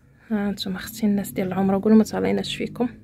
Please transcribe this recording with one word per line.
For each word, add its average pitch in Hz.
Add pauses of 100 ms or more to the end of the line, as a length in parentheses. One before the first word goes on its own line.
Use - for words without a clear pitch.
(300)
ها 202
انتم 190
اختي -
الناس 202
ديال 190
العمره، 196
قولوا 220
ما 214
تهليناش 190
فيكم - (140)